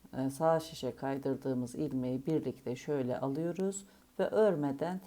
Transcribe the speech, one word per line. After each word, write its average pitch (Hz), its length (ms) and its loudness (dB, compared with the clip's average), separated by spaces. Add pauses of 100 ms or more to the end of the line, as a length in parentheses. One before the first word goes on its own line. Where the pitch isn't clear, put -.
(180)
e, 135 120 0
sağ 160 300 4
şişe 160 360 -6
kaydırdığımız 135 800 -2
ilmeği 131 520 -2
birlikte 135 500 -2
şöyle 135 420 -2
alıyoruz 170 680 -2 (320)
ve 185 80 2
örmeden 170 800 2